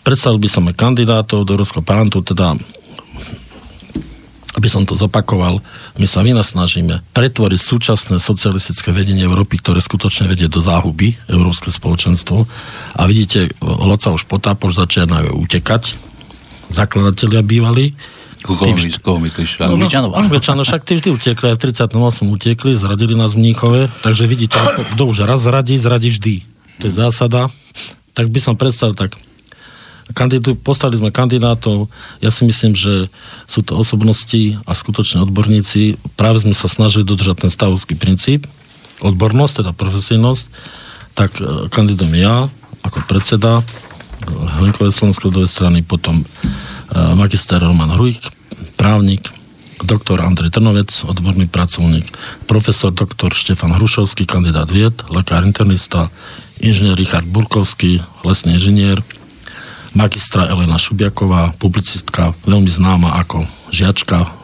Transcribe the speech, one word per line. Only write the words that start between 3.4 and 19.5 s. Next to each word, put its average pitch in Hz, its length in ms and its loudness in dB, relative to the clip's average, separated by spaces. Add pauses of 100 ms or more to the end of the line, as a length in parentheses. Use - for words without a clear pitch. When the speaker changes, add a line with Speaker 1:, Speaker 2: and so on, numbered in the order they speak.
Speaker 1:
aby 110 100 2
som - 140 2
to 95 160 -2
zopakoval, 95 640 0 (400)
my 98 80 2
sa 95 160 2
vynasnažíme 87 880 0
pretvoriť 113 480 0
súčasné 113 560 0
socialistické 95 720 -2
vedenie 95 320 0
Európy, 90 400 0
ktoré 87 160 0
skutočne 95 480 0
vedie 90 240 0
do 78 80 -2
záhuby, 85 720 0
európske 90 400 0
spoločenstvo. 87 800 0 (480)
A - 80 -2
vidíte, 98 560 2
Laca 95 480 0
už 82 160 -2
Potápoš 98 560 -2
začínajú 82 560 0
utekať, 87 560 -2 (800)
zakladatelia 101 720 0
bývalí. 117 480 2 (480)
Speaker 2:
Ku 95 160 -4
koho 95 160 2
Speaker 1:
Tým 87 80 2
Speaker 2:
mys-, 85 160 -4
koho 87 240 -2
myslíš? 80 400 -4